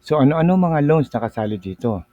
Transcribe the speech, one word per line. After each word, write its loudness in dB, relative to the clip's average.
So -2
ano-ano 2
mga 0
loans 2
na -4
kasali -6
dito? -6